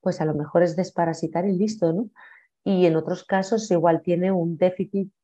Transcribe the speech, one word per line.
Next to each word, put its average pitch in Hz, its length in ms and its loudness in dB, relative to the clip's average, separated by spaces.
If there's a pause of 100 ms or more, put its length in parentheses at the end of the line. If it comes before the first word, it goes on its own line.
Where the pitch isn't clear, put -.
pues 180 180 -4
a 160 60 0
lo 156 80 0
mejor 151 300 2
es 160 120 0
desparasitar 170 680 -2
y 196 100 0
listo, 180 380 0
¿no? 208 160 -4 (540)
Y 180 240 4
en 160 80 2
otros - 280 -4
casos 196 460 -2
igual 165 320 4
tiene 180 300 0
un 170 260 -2
déficit 185 540 -2 (120)